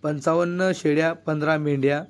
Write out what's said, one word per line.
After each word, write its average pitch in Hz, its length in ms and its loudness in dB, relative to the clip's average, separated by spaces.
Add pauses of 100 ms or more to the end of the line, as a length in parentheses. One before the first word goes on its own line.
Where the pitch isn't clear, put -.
पंचावन्न 175 720 0
शेळ्या, 160 380 2
पंधरा 156 440 -2
मेंढ्या. 143 520 0